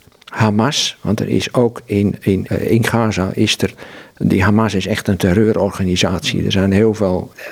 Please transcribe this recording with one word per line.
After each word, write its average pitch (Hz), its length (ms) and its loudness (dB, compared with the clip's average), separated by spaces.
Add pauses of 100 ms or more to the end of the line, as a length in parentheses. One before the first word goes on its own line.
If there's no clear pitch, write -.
(260)
Hamas, 113 760 0
want 107 180 -2
er - 80 -4
is - 260 -2
ook 120 320 0
in, 101 340 0
in, 95 280 0
eh, - 240 -2
in 113 140 2
Gaza 107 480 0
is - 280 0
er, 95 120 -2 (440)
die 95 260 2
Hamas 104 300 2
is 95 140 -2
echt 104 200 -4
een 98 100 2
terreurorganisatie. 92 1300 0
Er 98 60 0
zijn 98 200 2
heel 107 220 4
veel, 95 380 -2 (200)